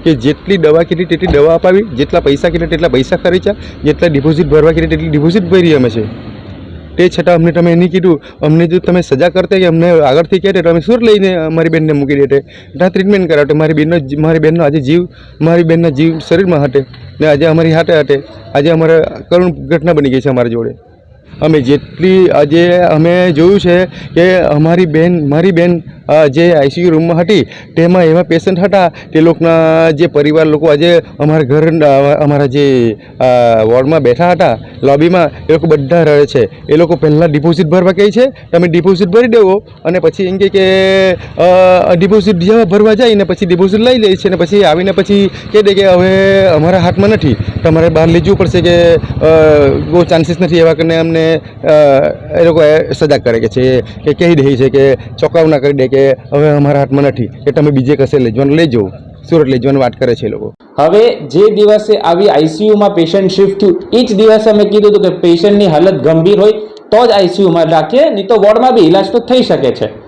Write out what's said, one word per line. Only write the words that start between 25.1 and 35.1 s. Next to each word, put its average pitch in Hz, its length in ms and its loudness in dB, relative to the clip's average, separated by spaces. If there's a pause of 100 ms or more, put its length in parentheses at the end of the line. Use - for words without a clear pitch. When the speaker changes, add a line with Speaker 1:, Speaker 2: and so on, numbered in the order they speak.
Speaker 1:
મારી 170 240 0
બેન, 170 300 0 (260)
અ, 151 180 4
જે 165 260 2
આઈ 143 160 2
સી 160 140 -4
યુ 175 80 2
રૂમમાં 165 280 0
હતી 175 240 2 (340)
તેમાં 175 280 2
એવા 165 180 2
પેશન્ટ 170 380 -2
હતા, 190 280 0
તે - 320 -4
લોકોના 165 680 2
જે 156 160 -2
પરિવાર 151 400 0
લોકો 151 200 0
આજે 160 360 2 (160)
અમારા 151 240 0
ઘર, 156 420 0
અ, 143 380 2
અમારા 143 240 0
જે, 127 500 0 (240)
અ, 127 40 0 (400)
વોર્ડમાં 131 360 2
બેઠા 139 300 0
હતા 160 280 0 (240)
લોબીમાં, 151 680 0